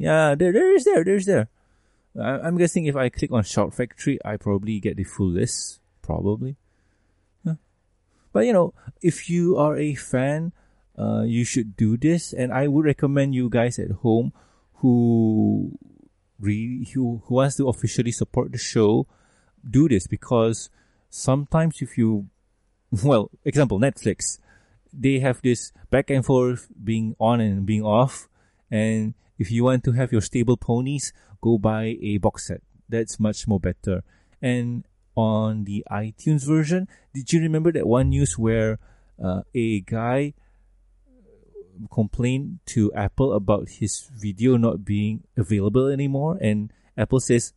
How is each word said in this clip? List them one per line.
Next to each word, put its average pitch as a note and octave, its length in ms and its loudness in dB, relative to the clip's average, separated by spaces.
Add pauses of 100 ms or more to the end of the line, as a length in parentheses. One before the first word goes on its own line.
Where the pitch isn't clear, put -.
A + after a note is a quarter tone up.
Yeah, D#3 340 2
there, F3 160 2
there F#4 240 4
is B3+ 100 4
there. F#4+ 180 4
There's F#3+ 220 0
there. C#3+ 220 2 (720)
I, A#2+ 200 -4
I'm E3+ 180 -2
guessing E3+ 280 0
if C#3 100 0
I B2+ 140 0
click - 220 -4
on A#2 120 2
Shout G2+ 300 -2
Factory, - 520 -4
I G#2 120 -6
probably G#2 420 -2
get G2 180 -4
the G2 60 -4
full G2 260 -2
list. - 500 -6 (220)
Probably. G#2+ 540 -4 (880)
Yeah. D#3+ 100 -4 (800)
But, - 140 2
you A#3+ 60 2
know, F3+ 200 2 (280)
if - 280 0
you F3 280 2
are D3+ 200 2
a D3+ 180 -2
fan, D3 560 -2 (460)
uh, A2 240 -2
you A#2 240 0
should A2 320 -4
do A2 180 2
this. D#3 380 0
And B2+ 180 -4
I C3 160 0
would D3 180 2
recommend C#3 500 2
you B2+ 140 0
guys A#2+ 300 0
at - 120 -6
home A2+ 420 2 (420)
who A2 1000 2 (640)
re-, A2+ 540 -4
who, A#2+ 320 -2
who B2 100 -2
wants C3+ 220 2
to C#3 120 2
officially A#2+ 420 -2
support B2 400 -4
the A#2+ 60 -8
show, A2+ 480 2 (640)
do C3+ 180 4
this, A2 200 2
because A2+ 640 0 (400)
sometimes D3+ 720 -2
if - 160 -6
you, A2 300 0 (640)
<laughs> G2+ 120 -2
well, C3 260 4 (160)
example, C3 340 0
Netflix, - 600 -2 (520)
they C3+ 280 0
have B2+ 240 0
this B2 280 0 (200)
back C3+ 180 2
and C3+ 160 0
forth B2+ 420 2 (160)
being A2 360 -2
on A#2 200 2
and G2 280 0
being G#2+ 160 0
off. A2 440 0 (440)
And G#2+ 420 -2 (240)
if G#2+ 140 -4
you A#2 120 2
want B2+ 200 2
to C3 80 2
have B2 200 0
your A2+ 100 2
stable A#2+ 360 0
ponies, B2+ 560 -4 (280)
go A2+ 180 4
buy A2 420 -2
a G#2 160 -2
box G2 300 -2
set. - 140 -10 (280)
That's A2+ 300 -4
much G#2+ 280 -2
more G2+ 120 0
better. F2+ 440 -4 (380)
And A#2+ 440 -4 (300)
on A2 500 0
the G2+ 260 -8
iTunes A2 540 -2
version, D#3+ 420 0 (260)
did C3 180 -10
you E3+ 80 4
remember D#3+ 320 2
that D#3+ 160 -2
one A#2 220 4
news C#3 280 0
where, A2 420 0 (440)
uh, F#2 180 -2 (120)
a A2+ 280 -2
guy B2 520 -2 (1600)
complained B2 720 -2
to G#2 280 0
Apple G#2+ 400 0
about G#2 360 0
his - 460 -8
video G#2+ 420 0
not A2 260 0
being G#2 380 -2 (160)
available G#2+ 500 0
anymore? C#3 540 -2
And G#2+ 320 -2 (240)
Apple B2+ 220 0
says, - 380 0